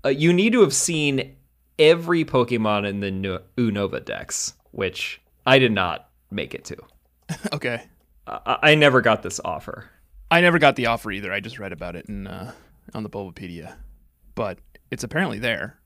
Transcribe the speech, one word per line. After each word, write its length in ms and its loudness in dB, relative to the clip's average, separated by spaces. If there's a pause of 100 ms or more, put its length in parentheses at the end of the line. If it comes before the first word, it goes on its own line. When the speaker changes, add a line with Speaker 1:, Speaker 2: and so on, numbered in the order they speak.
Speaker 1:
uh, 40 2
you 240 4
need 220 4
to 80 6
have 120 6
seen 640 -2 (420)
every 460 4
Pokemon 640 0
in 120 -4
the 100 -4
Nu-, 280 -4 (200)
Unova 460 0
Dex, 500 -8 (180)
which 480 -6 (260)
I 120 6
did 140 4
not 360 -4 (220)
make 240 -8
it 120 -14
to. 140 -14
Speaker 2:
<laughs> 60 -20 (640)
Okay. 280 -6 (460)
Speaker 1:
I, 360 -4
I 120 8
never 260 6
got 220 2
this 220 -10
offer. 440 -10 (420)
Speaker 2:
I 100 6
never 180 4
got 180 6
the 100 -2
offer 260 -2
either. 200 -6
I 80 -2
just 180 -14
read 140 -10
about 240 -10
it 100 -14
in, 200 -10
uh, 260 -12 (420)
on 80 -8
the 80 -10
Bulbapedia. 680 -14 (580)
But 240 -4 (320)
it's 140 -8
apparently 340 -4
there. 480 -4